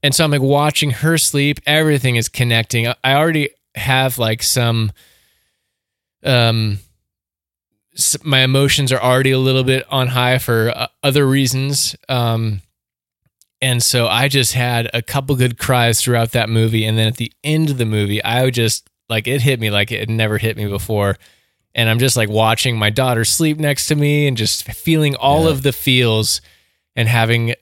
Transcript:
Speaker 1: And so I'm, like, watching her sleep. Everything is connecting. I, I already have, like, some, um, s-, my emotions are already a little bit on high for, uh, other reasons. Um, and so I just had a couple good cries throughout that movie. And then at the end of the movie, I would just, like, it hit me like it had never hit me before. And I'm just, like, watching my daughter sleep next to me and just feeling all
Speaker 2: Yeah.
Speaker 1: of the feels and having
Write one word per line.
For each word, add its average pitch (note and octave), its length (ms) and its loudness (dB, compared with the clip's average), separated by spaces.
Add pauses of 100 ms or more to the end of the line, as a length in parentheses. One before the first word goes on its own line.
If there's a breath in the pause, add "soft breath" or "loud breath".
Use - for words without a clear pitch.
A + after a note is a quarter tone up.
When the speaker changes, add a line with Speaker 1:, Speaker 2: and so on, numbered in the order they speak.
Speaker 1:
And C#3 120 0
so E3 100 2
I'm, D#3 80 0
like, C#3 100 0
watching C#3+ 480 0
her D#3+ 260 0
sleep. D3 500 0
Everything D3 500 2
is A2+ 120 -2
connecting. A#2 600 0
I, B2 60 -4 (100)
I C3 100 2
already D3+ 360 2 (240)
have, C3 440 0
like, A2+ 240 -2
some, A#2 500 0 (1300 soft breath)
um, A2+ 540 0 (1160)
s-, - 280 -2
my C3+ 160 2
emotions C3+ 520 2
are C3 80 0
already B2+ 300 2
a C3 80 2
little C3 260 2
bit C3 260 0
on C3 180 0
high B2+ 300 0
for, A#2 360 0
uh, - 120 -8 (160)
other C#3 240 2
reasons. C3+ 720 0 (120)
Um, A2+ 540 -2 (1000)
and B2 200 0
so A#2 240 0
I A#2 220 0
just C3+ 260 0
had A#2+ 400 -2
a A#2 80 -2
couple C3+ 340 -4
good B2 220 0
cries A#2 420 2
throughout A#2 320 0
that A2+ 160 0
movie. A2+ 380 2
And A2 100 0
then A2 120 2
at A2+ 80 -4
the A#2 160 -8 (120)
end D#3 260 0
of C#3 80 -2
the A#2+ 80 0
movie, G#2+ 380 0
I A#2+ 200 0
would C3 100 0
just, A2+ 340 -2 (200)
like, A2 200 -4
it C3 140 -2
hit C3 180 0
me A2 100 -2
like G2+ 220 -2
it G#2+ 80 -4
had A2 100 -6
never A2 280 0
hit A2 180 -2
me G#2 100 -6
before. G2+ 500 -2 (580 soft breath)
And A#2 160 0
I'm A2+ 80 0
just, B2+ 180 0
like, G#2+ 140 0
watching A2 480 0
my G#2+ 120 2
daughter A#2+ 340 0
sleep D#3 340 0
next D3 280 -2
to D#3 80 0
me D3 320 2
and C3+ 100 2
just - 360 -2
feeling D#3 440 0
all D3 280 2
Speaker 2:
Yeah. D#3+ 60 4
Speaker 1:
of C3+ 120 -2
the C3+ 100 0
feels A#2 680 2 (560 soft breath)
and A#2 120 0
having A#2 540 0